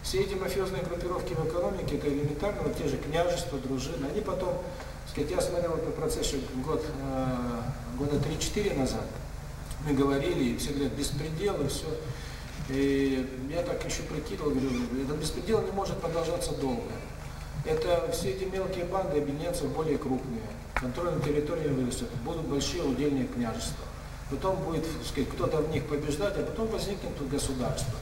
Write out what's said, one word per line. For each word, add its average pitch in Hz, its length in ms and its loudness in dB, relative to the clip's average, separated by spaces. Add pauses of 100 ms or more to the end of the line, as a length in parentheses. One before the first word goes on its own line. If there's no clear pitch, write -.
Все 190 180 2
эти 196 120 2
мафиозные 185 480 0
группировки 175 540 -2
в 160 120 2
экономике, 175 500 0
это 143 100 0
элементарно, 147 560 0
вот 147 120 0
те 135 120 0
же 131 100 2
княжества, 160 640 0
дружины. 131 520 -2
Они 208 100 0
потом, 185 340 0
так - 560 -8
сказать, - 180 0
я 180 100 2
смотрел 170 360 2
этот 156 200 -2
процесс 151 300 0
ещё 139 140 0 (260)
год, 151 180 0
э, 131 760 0 (380)
года 143 200 2
три-четыре 160 540 2
назад. 117 320 0 (800)
Мы 147 80 2
говорили, 135 500 4
и 117 140 2
все 143 160 -2
говорят: 139 200 2
«Беспредел», 160 680 0
и 147 60 2
всё. 151 200 -2 (840)
И 135 600 4 (220)
я 170 100 0
так - 240 -2
ещё - 180 -2
прикидывал, - 480 -2
говорю: 127 520 2
«Этот 120 140 0
беспредел 190 440 2
не 190 100 0
может 196 300 0
продолжаться 160 520 0
долго». 127 380 -2 (720)
Это 165 460 2
все 190 200 0
эти 190 140 -2
мелкие 185 400 0
банды 175 340 2
объединятся 151 460 0
в 131 80 0
более 147 260 2
крупные. 123 420 -2 (320)
Контроль 127 380 0
над 135 120 2
территорией 147 460 2
вырастет, 123 400 2 (160)
будут 165 220 -2
большие 139 360 0
удельные 135 440 2
княжества. 117 580 -2 (460)
Потом 190 320 2
будет, 160 200 0
так 160 240 -4
сказать, 139 220 0
кто-то 160 280 2
в 151 120 4
них 139 160 0
побеждать, 147 520 0
а 131 60 2
потом 220 240 -2
возникнет 190 500 -2
тут 135 120 -4
государство. 131 720 0